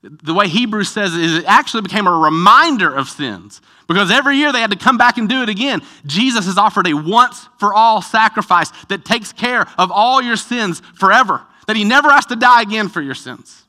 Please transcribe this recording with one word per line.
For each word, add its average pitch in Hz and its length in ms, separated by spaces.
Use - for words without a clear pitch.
The 151 320
way 202 140
Hebrews 214 420
says 196 240
it 170 80
is, 165 160
it 160 80
actually 220 340
became 196 260
a 180 60
reminder 175 800
of 135 140
sins, 104 540
because 185 220
every 269 260
year 294 160
they 247 80
had 226 100
to 208 60
come 247 220
back 240 180
and 226 120
do 262 140
it 220 60
again. 214 320
Jesus 208 400
has 185 140
offered 202 280
a 156 80
once-for-all 208 1080
sacrifice 208 680
that 190 160
takes 226 260
care 240 340
of 180 120
all 247 320
your 233 140
sins 214 460
forever, 196 460
that 220 80
he 208 80
never 277 260
has 277 160
to 247 100
die 240 240
again 214 280
for 175 120
your 139 140
sins. - 540